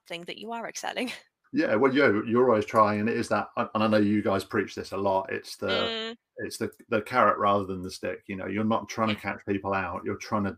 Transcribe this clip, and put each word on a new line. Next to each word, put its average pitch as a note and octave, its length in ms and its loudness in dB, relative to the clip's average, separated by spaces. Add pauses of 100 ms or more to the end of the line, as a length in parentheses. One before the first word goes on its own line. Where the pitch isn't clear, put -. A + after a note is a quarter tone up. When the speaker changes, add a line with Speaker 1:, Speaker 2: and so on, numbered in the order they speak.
Speaker 1:
thing E3+ 180 -12
that - 120 -12
you A3 140 -14
are A#3 160 -8
excelling. - 500 -4
<laughs> - 40 -20 (320)
Speaker 2:
Yeah, C3+ 220 2
well, C3 180 4
yeah, C#3 140 6 (180)
you're A#2+ 240 4
always G#2+ 160 4
trying, G#2 360 4
and A2 80 0
it A#2 80 0
is A#2 120 -2
that, G#2 280 0
and, A#2 180 -2
and G#2+ 80 2
I A2 40 4
know G#2+ 100 4
you G#2 240 4
guys G2 240 0
preach G2 280 -2
this F#2 200 -8
a F#2+ 40 -6
lot, G2 360 0
it's - 240 -10
the, G2 420 -2
Speaker 1:
Mm. A3+ 160 -10 (220)
Speaker 2:
it's G2+ 200 -8
the, A2 140 -4 (160)
the A2 140 0
carrot A2+ 380 4
rather G2+ 260 2
than F#2 160 -6
the F#2 100 -8
stick, F#2 360 -8
you G2+ 100 -6
know, F#2 100 -6
you're G2+ 160 -2
not A2 240 0
trying A2+ 220 -2
to G#2 60 -2
Speaker 1:
Yeah. - 60 -12
Speaker 2:
catch G2 240 -8
people G2 280 -2
out, F#2 320 -4
you're G2+ 120 -4
trying G#2 280 -2
to F#2+ 120 -4